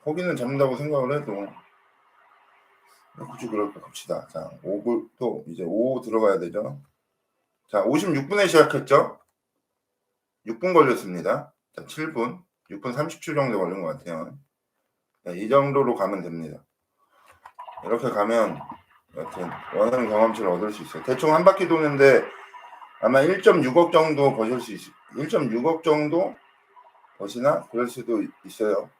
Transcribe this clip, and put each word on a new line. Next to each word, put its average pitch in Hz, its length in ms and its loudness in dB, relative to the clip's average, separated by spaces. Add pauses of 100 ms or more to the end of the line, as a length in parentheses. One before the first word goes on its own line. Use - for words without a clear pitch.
거기는 165 320 -4
잡는다고 131 400 0
생각을 143 440 -2
해도 127 120 -10 (1800)
왜 - 100 -16
굳이 - 220 -12
그럴까? 104 320 -4
갑시다. - 480 -10
자, 82 220 -12 (120)
오 101 200 -6
불 117 260 -2 (100)
또 117 300 -6
이제 85 180 -10
오 117 360 -2
들어가야 107 360 0
되죠. 87 400 -8 (920)
자, - 120 0
오십육 147 460 0
분에 202 180 2
시작했죠. 143 720 4 (1300)
육 113 140 -8
분 180 140 -2
걸렸습니다. 107 760 2 (220)
자, - 120 -18
칠 156 260 -10
분, 123 300 -6 (280)
육 101 120 -14
분 127 100 -6
삼십 151 300 -6
칠 156 120 -8
정도 131 240 0
걸린 92 240 -4
것 78 160 -8
같아요. - 400 -12 (840)
네, 87 140 -10
이 104 100 -6
정도로 139 480 4
가면 95 260 -2
됩니다. 82 400 -10 (1200)
이렇게 117 260 -2
가면 104 480 0 (580)
여튼 85 340 -10 (240)
원하는 117 340 0
경험치를 107 420 2
얻을 98 220 -2
수 98 100 -12
있어요. 78 200 -14
대충 156 320 2
한 165 100 4
바퀴 190 220 6
도는데 143 560 6 (800)
아마 127 220 4
일점육억 170 680 4
정도 147 440 4
거실 117 240 -2
수 110 120 -12
있-, - 200 -16 (240)
일점육억 143 680 0
정도 156 540 0 (840)
거시나 120 520 -2
그럴 123 180 -2
수도 113 340 -4 (220)
있어요. 101 560 -2